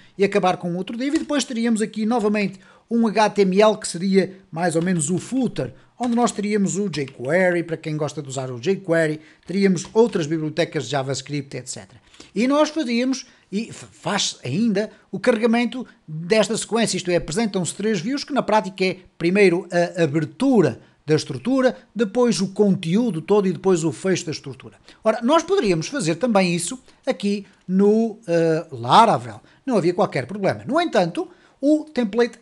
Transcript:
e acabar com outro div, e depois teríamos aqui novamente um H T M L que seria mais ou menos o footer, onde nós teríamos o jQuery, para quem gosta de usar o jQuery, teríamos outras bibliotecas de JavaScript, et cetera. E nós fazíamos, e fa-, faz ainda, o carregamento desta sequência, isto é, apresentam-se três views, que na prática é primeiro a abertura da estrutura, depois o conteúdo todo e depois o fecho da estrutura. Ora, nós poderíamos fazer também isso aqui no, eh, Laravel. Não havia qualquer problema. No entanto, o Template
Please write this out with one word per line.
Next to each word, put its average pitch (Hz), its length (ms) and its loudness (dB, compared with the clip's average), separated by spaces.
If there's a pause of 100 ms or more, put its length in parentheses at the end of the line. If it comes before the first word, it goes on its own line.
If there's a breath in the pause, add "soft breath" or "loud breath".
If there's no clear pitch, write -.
(180 loud breath)
e 190 60 0
acabar 190 340 2
com 175 180 -6
outro 190 220 -8
div, 269 160 -4
e 320 60 2
depois 269 240 -2
teríamos 226 360 -2
aqui 214 280 -4
novamente 208 520 0 (300 soft breath)
um 233 160 2
H 208 260 2
T 202 120 2
M 190 180 4
L 214 160 6
que - 100 -10
seria 190 520 0 (120)
mais 165 240 -2
ou 165 60 2
menos 170 300 0
o 180 80 0
footer, 208 560 -4 (240 soft breath)
onde 240 160 -2
nós 233 160 2
teríamos 202 460 0
o 208 100 -2
jQuery, 165 760 0
para 160 120 -8
quem 156 220 -6
gosta 151 240 -6
de 135 80 -12
usar 131 220 -8
o 123 80 -10
jQuery, 160 600 0 (280 loud breath)
teríamos 190 360 2 (100)
outras 208 340 2
bibliotecas 156 580 -2
de 113 60 -10
JavaScript, 139 680 -6
et 127 100 -14
cetera. - 320 -16 (360 loud breath)
E 226 120 0
nós 294 220 2
fazíamos, 254 560 -2 (260 soft breath)
e 196 220 -6
fa-, - 180 -18
faz - 540 -4
ainda, 208 460 0 (200 loud breath)
o 190 80 -8
carregamento 233 680 0 (200 loud breath)
desta 175 480 0
sequência, 202 420 -2
isto 170 120 -6
é, 175 60 2
apresentam-se 185 580 -2
três 208 260 -2
views, 262 240 -4
que - 80 -14
na 247 120 0
prática 208 420 0
é 180 120 -2 (200)
primeiro 180 540 2
a 175 320 0
abertura 160 760 2 (240 soft breath)
da 156 120 0
estrutura, 240 600 0 (200 loud breath)
depois 226 460 0
o 190 80 -2
conteúdo 196 680 0
todo 196 280 2
e 185 60 0
depois 170 300 0
o 165 80 0
fecho 185 340 -4
da 160 60 -8
estrutura. 127 460 -14 (260 loud breath)
Ora, 220 200 0
nós 311 180 4
poderíamos 254 460 0
fazer 170 280 -2
também 190 400 2
isso 175 240 -6 (280 soft breath)
aqui 202 400 -2 (200 loud breath)
no, 208 600 4
eh, 165 440 2
Laravel. 123 680 4 (240 soft breath)
Não 254 120 0
havia 175 180 2
qualquer 151 320 -2
problema. 160 400 -4
No 302 120 0
entanto, 233 480 0 (320 loud breath)
o 302 260 2
Template 240 560 -2